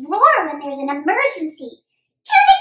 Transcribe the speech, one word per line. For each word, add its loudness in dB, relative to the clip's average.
roar 2
when -10
there's -10
an -8
emergency. -6
To -4
the 6